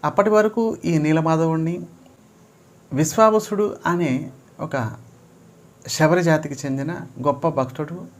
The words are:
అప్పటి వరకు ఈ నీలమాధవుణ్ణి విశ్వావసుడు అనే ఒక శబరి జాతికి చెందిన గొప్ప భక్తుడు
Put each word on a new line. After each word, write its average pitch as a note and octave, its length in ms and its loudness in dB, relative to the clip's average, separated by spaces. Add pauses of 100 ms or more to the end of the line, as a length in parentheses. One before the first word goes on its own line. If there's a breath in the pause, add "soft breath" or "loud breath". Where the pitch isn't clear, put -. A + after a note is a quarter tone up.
అప్పటి G3 260 2
వరకు G#3+ 560 2
ఈ E3 120 2
నీలమాధవుణ్ణి D#3+ 840 2 (1120)
విశ్వావసుడు G#3 920 2
అనే E3 460 -2 (280)
ఒక A#2+ 360 -6 (920)
శబరి E3 360 4
జాతికి D#3 300 2
చెందిన C#3 480 -6 (200)
గొప్ప C#3 260 0
భక్తుడు D3+ 580 -4 (140)